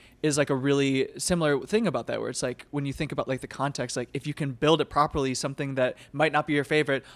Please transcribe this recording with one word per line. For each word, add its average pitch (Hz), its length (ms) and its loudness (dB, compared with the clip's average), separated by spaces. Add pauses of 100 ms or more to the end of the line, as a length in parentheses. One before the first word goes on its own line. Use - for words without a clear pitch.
(220)
is, 151 140 2
like, 143 140 2
a 143 60 2
really 135 600 2
similar 151 440 0
thing 214 260 0
about 127 220 -2
that, 120 120 -4
where 113 80 -4
it's, 131 140 -6
like, 123 300 -6
when 143 120 -2
you 139 80 -2
think 151 200 -6
about, 139 160 -4
like, 127 120 -4
the - 60 -10
context, 135 500 -4
like, 123 160 -4
if - 140 -8
you 147 80 -4
can 143 160 -4
build 151 300 4
it 147 60 -2
properly, 143 480 0
something 139 420 -4
that 127 200 2 (160)
might 151 200 2
not 147 160 2
be 160 40 -2
your 143 120 2
favorite, 143 400 2 (120)